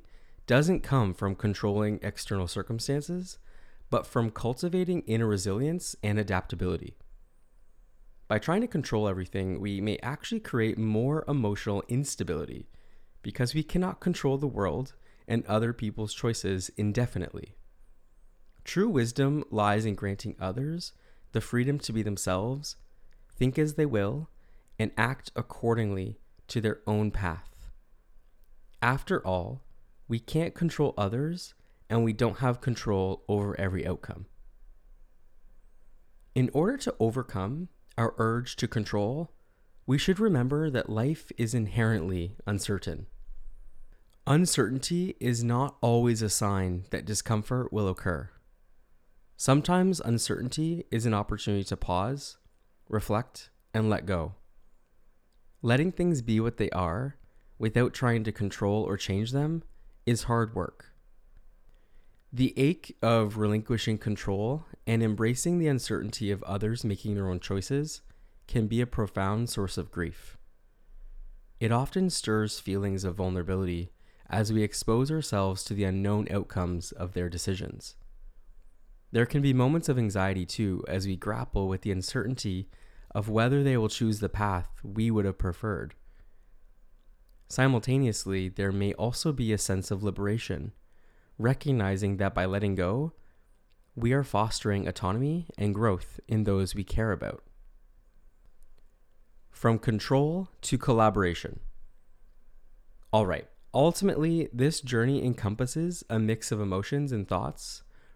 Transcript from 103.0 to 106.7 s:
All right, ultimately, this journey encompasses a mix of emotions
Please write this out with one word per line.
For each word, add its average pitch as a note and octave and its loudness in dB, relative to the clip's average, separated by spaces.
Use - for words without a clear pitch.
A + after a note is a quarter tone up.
All G#2+ 6
right, F2 -2
ultimately, E3 4
this C3+ 2
journey B2 2
encompasses B2+ -2
a A2+ 2
mix A2 0
of G#2+ 0
emotions G#2 0